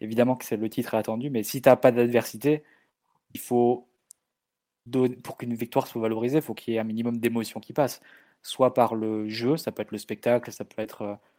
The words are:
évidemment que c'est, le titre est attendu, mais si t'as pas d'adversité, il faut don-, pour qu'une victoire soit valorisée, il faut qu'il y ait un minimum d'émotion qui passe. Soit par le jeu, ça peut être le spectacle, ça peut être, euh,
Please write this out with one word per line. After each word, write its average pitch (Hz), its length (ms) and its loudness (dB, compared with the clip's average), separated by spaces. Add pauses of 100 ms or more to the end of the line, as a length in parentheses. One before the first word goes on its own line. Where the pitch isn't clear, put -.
évidemment 120 340 2
que 120 80 -12
c'est, 113 140 -4
le 110 120 -2
titre - 260 -4
est - 20 4
attendu, 113 320 -4
mais 117 140 -2
si 131 180 -8
t'as 127 160 8
pas 127 160 6
d'adversité, 120 720 2 (680)
il - 60 -12
faut 123 480 2 (960)
don-, 127 380 0
pour - 140 -12
qu'une 120 180 -6
victoire 117 320 -2
soit 113 140 -6
valorisée, 113 360 0
il 151 60 0
faut 113 100 -8
qu'il 113 200 -6
y 113 40 0
ait - 20 0
un 110 40 -2
minimum 117 360 -4
d'émotion 117 400 -2
qui - 140 -16
passe. - 280 0 (420)
Soit 127 300 2
par 117 220 4
le 107 340 -4
jeu, 117 280 0
ça - 140 -6
peut - 100 -8
être 104 100 -10
le 107 60 -6
spectacle, 117 540 -2
ça - 140 -12
peut - 160 -10
être, 110 220 -10
euh, 101 120 -6 (240)